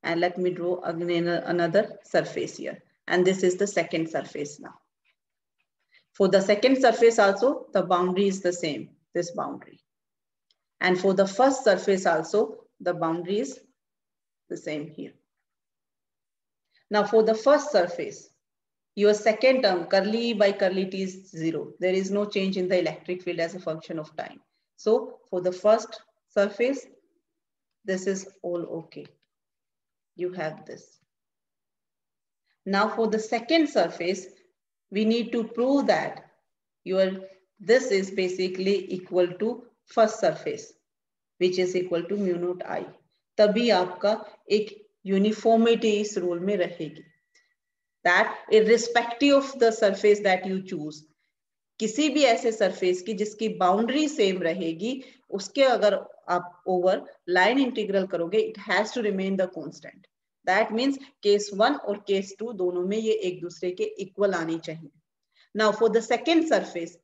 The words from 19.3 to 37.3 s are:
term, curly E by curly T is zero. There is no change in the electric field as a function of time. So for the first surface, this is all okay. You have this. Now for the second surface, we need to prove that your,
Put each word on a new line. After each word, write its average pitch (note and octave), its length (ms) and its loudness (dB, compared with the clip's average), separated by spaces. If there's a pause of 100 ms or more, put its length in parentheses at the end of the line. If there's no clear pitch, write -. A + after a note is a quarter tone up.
term, F3+ 220 2
curly G#3+ 460 0
E - 20 -2
by G3+ 200 4
curly F#3+ 340 0
T F#3+ 160 -6
is F#3 280 -10
zero. D#3+ 480 -6
There F#3 160 0
is F#3+ 160 -2
no G3+ 140 0
change F#3+ 320 -2
in F#3 120 -2
the F#3 120 2
electric E3+ 420 -6
field F3 160 -6
as E3 160 -4
a F3+ 60 -12
function D#3+ 400 -8
of D#3 160 -14
time. - 240 -12 (400)
So G#3+ 120 2 (360)
for F3+ 140 -6
the F3+ 100 0
first G#3+ 480 2 (340)
surface, A#3 520 0 (1000)
this F#3+ 220 -4
is F#3+ 200 -4 (160)
all F3 200 -4 (160)
okay. - 260 -16 (1120)
You F3+ 160 -6
have D#3 320 -8
this. - 220 -18 (1800)
Now G3 240 0
for A3+ 200 -2
the G#3+ 100 0
second C#4+ 500 0
surface, F3+ 560 -2 (640)
we G#3 140 0
need A#3 280 0
to A#3 120 -2
prove B3+ 440 0
that D#3+ 360 0 (600)
your, F#3+ 260 2 (500)